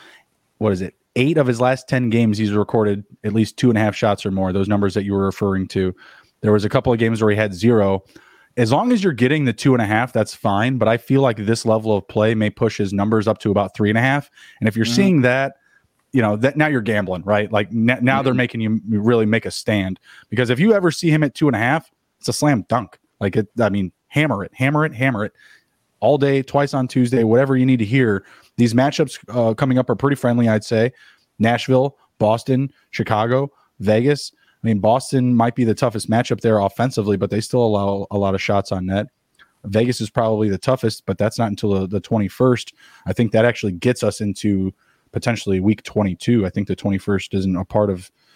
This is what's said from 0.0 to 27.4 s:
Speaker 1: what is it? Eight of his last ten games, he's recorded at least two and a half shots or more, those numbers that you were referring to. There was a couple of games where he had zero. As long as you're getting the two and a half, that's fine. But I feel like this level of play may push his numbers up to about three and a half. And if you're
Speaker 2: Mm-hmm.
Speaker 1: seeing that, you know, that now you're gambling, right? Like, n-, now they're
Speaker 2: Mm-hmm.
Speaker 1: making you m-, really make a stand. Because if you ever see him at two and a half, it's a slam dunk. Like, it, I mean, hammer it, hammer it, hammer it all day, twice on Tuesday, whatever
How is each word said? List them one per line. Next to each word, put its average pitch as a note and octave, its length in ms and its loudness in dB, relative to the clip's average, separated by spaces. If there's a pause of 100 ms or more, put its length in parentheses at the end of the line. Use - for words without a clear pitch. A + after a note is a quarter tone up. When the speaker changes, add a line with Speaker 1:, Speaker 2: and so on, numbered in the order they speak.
Speaker 1:
what G#2+ 140 0
is F#2 100 -4
it? F2+ 120 -10 (200)
Eight D3 240 2
of C#3 80 2
his A#2+ 140 -2
last C3 280 0
ten B2 220 0
games, A2+ 260 2
he's G#2+ 160 -2
recorded G#2 520 0 (200)
at G#2 80 -4
least G#2+ 240 -2
two B2 140 2
and A2 80 2
a - 20 2
half G#2+ 140 0
shots G#2 320 -2
or G#2 40 -2
more, F#2+ 220 -2
those G2 160 0
numbers G2+ 260 0
that G2+ 100 -2
you G2+ 100 -2
were G2 100 0
referring F#2+ 440 -2
to. F#2 260 -2 (480)
There G#2+ 100 2
was G#2+ 120 2
a G#2+ 40 -4
couple B2+ 240 2
of A#2 60 0
games A2+ 240 0
where G#2+ 80 4
he G2+ 60 2
had G#2 180 0
zero. G2 500 2 (540)
As A#2 140 2
long A3 200 2
as G#3 100 0
you're F#3 100 2
getting C3 320 2
the A#2+ 80 0
two C3+ 220 2
and A#2+ 80 2
a G#2 40 0
half, A2 260 0
that's A2 220 -2
fine. A2+ 420 -2
But A2 120 0
I A2+ 100 2
feel C3+ 240 0
like A#2 160 0
this A2 260 -2
level A2 320 0
of F#2+ 120 -6
play A2 260 2
may G#2+ 160 0
push A2 260 -2
his G2 160 -4
numbers G#2+ 340 0
up G#2+ 120 0
to G#2+ 120 -2
about G2 240 0
three G#2 140 0
and G#2+ 100 2
a A#2 40 2
half. C#3 280 -2 (300)
And G#2+ 80 0
if G#2+ 80 -2
you're A2 100 0
Speaker 2:
Mm-hmm. A#2 80 -2
Speaker 1:
seeing F#3 280 4
that, C3 340 0 (560)
you B2 100 2
know, G#2 140 0
that C3 200 0
now D3+ 100 2
you're C#3+ 160 0
gambling, G2 420 -2
right? G#2 260 0
Like, G#2 200 0
n-, A#2 320 2
now C3+ 200 2
they're C3 100 0
Speaker 2:
Mm-hmm. B2 40 0
Speaker 1:
making B2 240 -2
you G#2+ 100 -2
m-, A2 160 -2
really A2 400 2
make A2 200 0
a F#2 40 -6
stand. F#2+ 480 -4 (300)
Because A#2 220 -2
if B2 100 0
you G#3+ 140 4
ever F3+ 160 2
see E3 200 -2
him D3+ 120 2
at C#3+ 120 -2
two D#3 140 0
and A#2+ 80 0
a - 20 -4
half, C3 320 -2 (280)
it's - 100 -8
a A#2+ 40 -4
slam C3+ 360 0
dunk. A2+ 300 -4 (220)
Like, G2 160 -2
it, G#2 120 -2 (100)
I A2 120 2
mean, G2+ 220 -2 (160)
hammer C#3+ 360 -2
it, - 100 -14
hammer D3 300 0
it, D#3 100 -6
hammer A#2 300 -2
it - 80 -8 (680)
all C3 180 4
day, C3+ 240 2
twice C#3+ 320 -2
on B2+ 140 0
Tuesday, B2 360 2
whatever C3 320 4